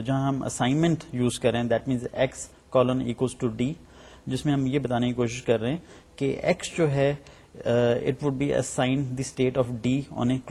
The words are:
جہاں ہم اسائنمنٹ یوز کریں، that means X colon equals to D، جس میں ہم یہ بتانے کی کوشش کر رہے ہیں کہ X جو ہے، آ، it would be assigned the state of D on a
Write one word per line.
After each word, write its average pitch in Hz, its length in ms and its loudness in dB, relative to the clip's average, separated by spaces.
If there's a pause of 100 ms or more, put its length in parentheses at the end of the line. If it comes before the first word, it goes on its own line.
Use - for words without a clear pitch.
جہاں 135 220 0
ہم 139 160 -2
اسائنمنٹ 151 600 2 (100)
یوز 123 260 0
کریں، 120 240 2
that 113 160 2 (100)
means 120 300 -4
X 131 120 2 (460)
colon 127 220 4
equals 120 460 -2
to 113 160 -2
D، 131 100 0 (560)
جس 131 180 -4
میں 147 80 2
ہم 139 140 2
یہ 139 120 0
بتانے 123 280 0
کی 123 60 0
کوشش 120 300 -2
کر 113 160 2
رہے 117 100 -2
ہیں 160 80 -2 (380)
کہ - 300 -2
X - 320 0
جو 156 140 4
ہے، 139 240 2 (500)
آ، - 40 2 (340)
it 143 240 -2
would 135 160 -2
be 143 60 0
assigned 131 560 0
the 127 180 -6
state 127 400 0
of 120 120 -4 (120)
D 131 120 2 (140)
on 120 140 0
a 127 100 2 (140)